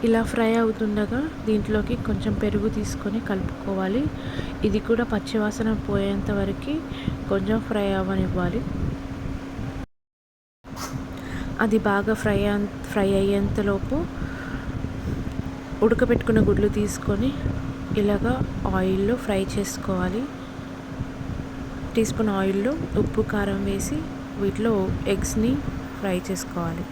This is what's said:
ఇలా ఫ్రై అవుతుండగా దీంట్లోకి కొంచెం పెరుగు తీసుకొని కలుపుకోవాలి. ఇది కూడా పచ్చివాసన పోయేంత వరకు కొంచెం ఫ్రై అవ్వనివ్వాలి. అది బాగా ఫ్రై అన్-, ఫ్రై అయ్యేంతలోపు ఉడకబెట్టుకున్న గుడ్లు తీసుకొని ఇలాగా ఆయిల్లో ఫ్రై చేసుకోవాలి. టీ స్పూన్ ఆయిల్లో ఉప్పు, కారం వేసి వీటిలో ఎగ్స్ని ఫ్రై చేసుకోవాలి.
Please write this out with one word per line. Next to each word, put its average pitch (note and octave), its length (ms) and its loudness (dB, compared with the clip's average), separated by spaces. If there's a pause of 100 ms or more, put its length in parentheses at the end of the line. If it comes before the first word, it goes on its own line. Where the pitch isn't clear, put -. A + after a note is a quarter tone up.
ఇలా A3+ 180 6
ఫ్రై A3+ 320 2
అవుతుండగా A3 640 2 (240)
దీంట్లోకి G#3+ 500 2 (120)
కొంచెం G#3 280 2
పెరుగు G#3 340 2
తీసుకొని G#3+ 520 -2
కలుపుకోవాలి. F#3+ 800 0 (640)
ఇది G#3 160 4
కూడా A#3 240 2
పచ్చివాసన G#3+ 640 0 (180)
పోయేంత G3 440 0
వరకు G3+ 440 0 (540)
కొంచెం G3 320 2
ఫ్రై G#3 320 0
అవ్వనివ్వాలి. F#3 680 2 (3000)
అది A3 140 4
బాగా G3+ 360 2
ఫ్రై G#3 320 2
అన్-, G3+ 220 2 (200)
ఫ్రై G3 260 2
అయ్యేంతలోపు G3+ 800 2 (1900)
ఉడకబెట్టుకున్న A3+ 680 4
గుడ్లు G3+ 200 4
తీసుకొని G#3 640 0 (680)
ఇలాగా G#3 360 2 (400)
ఆయిల్లో F#3+ 420 2
ఫ్రై G#3 240 0 (120)
చేసుకోవాలి. F#3+ 680 0 (1700)
టీ A3+ 100 4
స్పూన్ A3 320 0
ఆయిల్లో G3 380 2 (240)
ఉప్పు, G#3+ 340 2
కారం G3+ 320 0
వేసి G3 340 0 (420)
వీటిలో G#3 320 2 (360)
ఎగ్స్ని G#3+ 440 2 (420)
ఫ్రై F#3+ 220 -2 (120)
చేసుకోవాలి. E3+ 640 -4